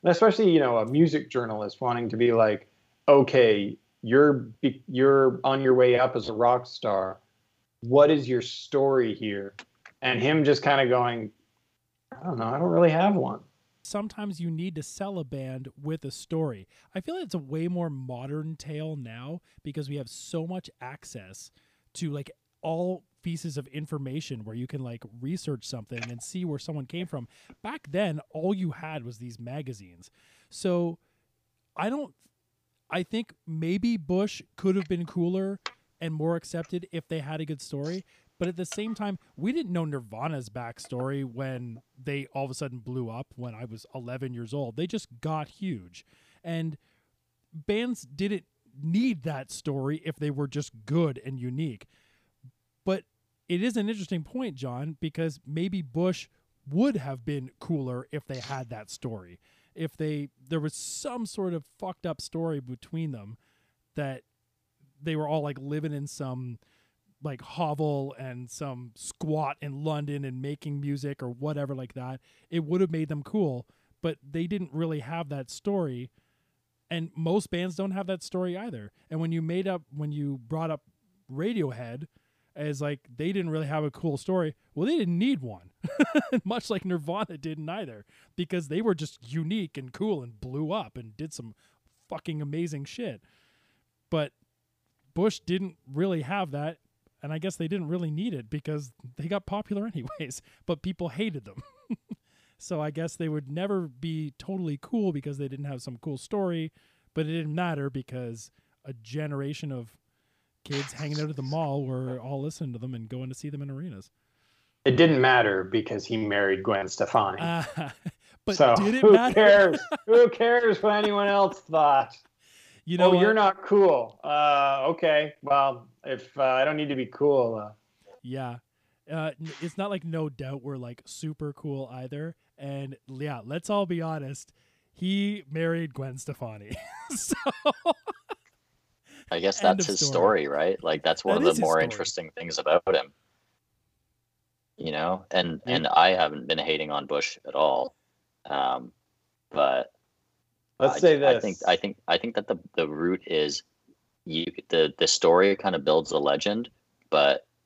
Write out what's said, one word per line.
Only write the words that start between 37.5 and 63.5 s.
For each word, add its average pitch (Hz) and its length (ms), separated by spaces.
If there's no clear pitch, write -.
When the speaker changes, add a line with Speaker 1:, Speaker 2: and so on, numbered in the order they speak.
Speaker 2:
story. 156 420
But 175 120
at 175 80
the 180 100
same 214 300
time, 202 240
we 190 160
didn't 269 200
know 170 120
Nirvana's 131 640
backstory 127 760
when 123 560
they 131 380
all 139 100
of 131 60
a 127 40
sudden 127 260
blew 123 280
up 120 280
when 120 180
I 113 100
was 110 300
eleven 127 400
years 117 180
old. 131 220
They 170 140
just - 180
got 156 280
huge. 101 560
And 165 340
bands 214 500
didn't 175 420
need 180 400
that 139 300
story 139 520
if 160 120
they 147 160
were 143 160
just 143 240
good 147 400
and 131 140
unique. 123 480
But 190 200
it 180 140
is 233 140
an 208 120
interesting 190 360
point, 240 320
John, 135 440
because 160 460
maybe 175 340
Bush 165 480
would 214 280
have 127 280
been 143 360
cooler 131 500
if 151 160
they 131 140
had 131 300
that 107 200
story. 92 480
If 160 200
they, 151 320
there 160 120
was 151 140
some 247 500
sort 185 300
of 151 100
fucked - 400
up 165 160
story 165 380
between 135 540
them 107 240